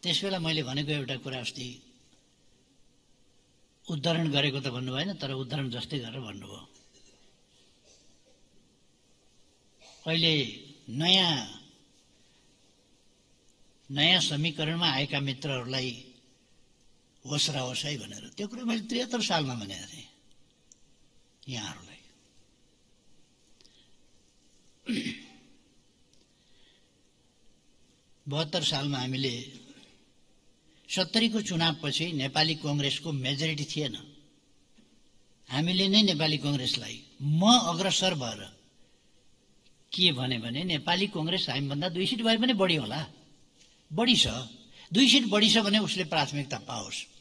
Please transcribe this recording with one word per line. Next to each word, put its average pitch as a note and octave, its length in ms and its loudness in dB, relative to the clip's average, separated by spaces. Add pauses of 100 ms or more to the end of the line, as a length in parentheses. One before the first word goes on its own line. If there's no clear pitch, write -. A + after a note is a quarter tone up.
त्यसबेला F#3 360 0
मैले D#3+ 240 0
भनेको C#3 280 -4
एउटा C#3 260 -4
कुरा C3 240 -8
अस्ति B2 420 -10 (2000)
उद्धरण E3 420 0
गरेको C#3 280 2
त C3 60 -6
भन्नु B2+ 260 -4
भएन, E3 220 -4
तर C#3 160 -8
उद्धरण C3 400 -4
जस्तै A#2+ 280 -6
गरेर A#2 220 -8
भन्नुभयो। G2 480 -14 (3500)
अहिले D#3+ 580 2 (240)
नयाँ, D#3+ 760 2 (2250)
नयाँ D#3 300 6
समीकरणमा D#3 680 0
आएका C#3 300 0
मित्रहरूलाई C3 920 -4 (1120)
होस D3 240 0
र C#3 80 -4
होस B2+ 260 -4
है D3 140 -4
भनेर, - 300 -14
त्यो G3+ 200 -8
कुरा A#3+ 160 -10
मैले A3+ 160 0
त्रिहत्तर A#3+ 420 -4
सालमा D3+ 320 0
भनेको G2 380 -10
थिएँ - 160 -18 (1400)
यहाँहरूलाई। G2 460 -12 (3000)
<clears throat> - 380 -4 (3000)
बहत्तर D#3 340 -2
सालमा C#3+ 360 0
हामीले B2+ 680 -4 (1300)
सत्तरीको A3 500 2
चुनावपछि E3 720 0
नेपाली D3+ 420 0
कङ्ग्रेसको C#3+ 580 -2
मेजोरिटी C#3+ 520 -2
थिएन। D3+ 320 -6 (1500)
हामीले F3+ 400 2
नै G#3 140 8
नेपाली D#3 360 4
कङ्ग्रेसलाई, B2+ 640 -2 (180)
म F3 360 6
अग्रसर F#3 560 2
भएर A2 500 -8 (1300)
के F3+ 200 4
भने, B2+ 260 -2
भने A#2 260 -6
नेपाली F3 420 0
कङ्ग्रेस F3 420 -4
हामीभन्दा C#3 400 -2
दुई F3+ 180 -2
सिट A3+ 160 -2
भए A3+ 140 4
पनि B3+ 160 2
बढी F#3 240 4
होला, C3 300 -4 (840)
बढी A3+ 240 4
छ, - 100 4 (640)
दुई A#3 180 8
सिट B3 140 8
बढी G#3 260 6
छ A3+ 80 6
भने G#3 200 4
उसले F#3 260 0
प्राथमिकता C#3+ 540 -2
पाओस् G#2+ 460 -8 (160)